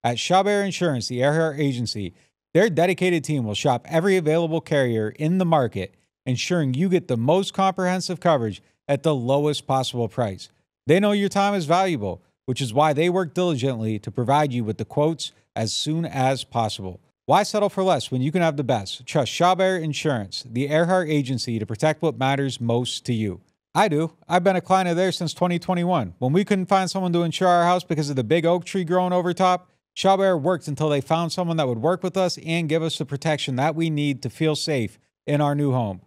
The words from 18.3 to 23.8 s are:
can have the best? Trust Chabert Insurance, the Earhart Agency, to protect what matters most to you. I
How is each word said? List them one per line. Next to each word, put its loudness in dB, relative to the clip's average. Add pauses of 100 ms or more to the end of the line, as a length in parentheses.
can 2
have 0
the -4
best? -4
Trust -2
Chabert 2
Insurance, -4
the -2
Earhart 2
Agency, -2
to -2
protect -2
what -2
matters -2
most -2
to -2
you. -4 (340)
I 4